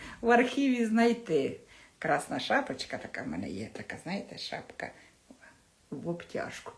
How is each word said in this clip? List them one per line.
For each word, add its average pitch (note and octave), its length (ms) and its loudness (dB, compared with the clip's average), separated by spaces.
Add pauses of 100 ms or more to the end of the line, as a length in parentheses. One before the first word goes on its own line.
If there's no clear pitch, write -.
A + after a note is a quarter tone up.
(220)
в A#3 100 4
архіві B3 540 4
знайти. A3 720 2 (400)
Красна C#3+ 400 0
шапочка - 580 0
така - 260 -8
в F2 40 -6
мене D#2 220 -4
є, G2 240 -6
така, - 300 -10
знаєте, F3+ 340 -8
шапка - 540 -8 (1000)
в D3+ 200 -6
обтяжку - 680 -6